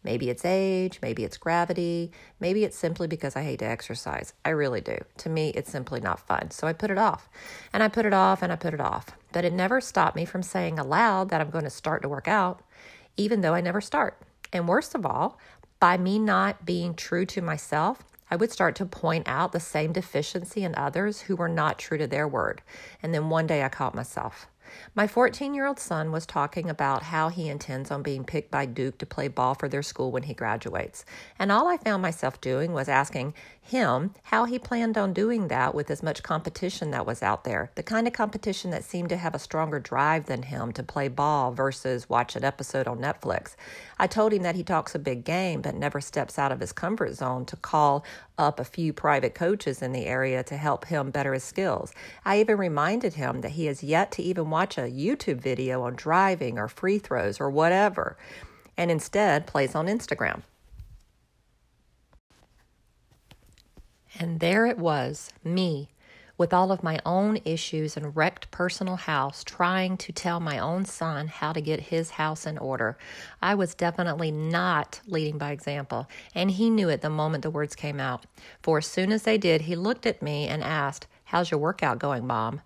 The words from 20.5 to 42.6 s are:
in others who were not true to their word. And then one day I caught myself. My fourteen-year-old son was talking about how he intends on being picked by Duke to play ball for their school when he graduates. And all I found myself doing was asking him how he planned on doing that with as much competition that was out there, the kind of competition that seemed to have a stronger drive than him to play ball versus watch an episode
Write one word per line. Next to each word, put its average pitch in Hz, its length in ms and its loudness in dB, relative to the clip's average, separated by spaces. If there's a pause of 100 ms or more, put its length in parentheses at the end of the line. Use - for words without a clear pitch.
in 165 100 -2
others 165 460 -2
who 190 160 -2
were 170 100 0
not 156 320 0
true - 180 -4
to 147 100 0
their 143 200 0
word. 98 340 -2 (400)
And 160 120 -2
then 156 160 0
one 160 180 2
day 151 160 2
I 135 60 0
caught - 260 -4
myself. - 520 -8 (480)
My 208 100 4
fourteen-year-old 269 720 2
son 160 340 -2
was 160 140 -2
talking 156 420 -2
about 143 360 0
how 160 260 0
he 175 180 -4
intends 139 440 -6
on 143 100 -4
being 139 220 -4
picked 147 260 -4
by 139 160 0
Duke 131 340 -4
to - 60 -6
play 139 220 -4
ball 127 260 2
for 139 160 -4
their 143 140 -2
school 131 280 -4
when 127 120 -2
he 143 100 -8
graduates. - 720 -4 (320)
And 196 140 2
all 247 160 6
I 359 100 2
found 202 240 0
myself 165 400 -2
doing 139 320 0
was 135 160 -2
asking 139 460 2 (260)
him 190 600 2
how 226 220 4
he 240 120 -2
planned 226 400 0
on 196 160 2
doing 208 360 2
that 131 260 0
with 147 160 -2
as 143 100 -4
much 156 220 -4
competition 160 680 -4
that 131 160 -2
was 113 160 -4
out 98 220 0
there, 104 320 -2
the - 80 -6
kind 226 240 0
of 240 60 -2
competition 208 580 -2
that 165 120 -4
seemed 175 260 -4
to 175 80 0
have 170 180 -4
a - 40 -2
stronger 156 400 -2
drive 147 460 2
than 127 180 -4
him 127 280 -6
to - 100 -8
play 139 260 -4
ball 139 440 2
versus 131 580 -2
watch 120 260 2
an 117 80 -4
episode 135 440 -2